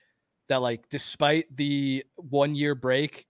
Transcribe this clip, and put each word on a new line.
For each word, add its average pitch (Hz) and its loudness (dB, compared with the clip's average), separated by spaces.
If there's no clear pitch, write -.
that, 131 2
like, 120 -2
despite 151 0
the 139 0
one-year 147 0
break 127 -2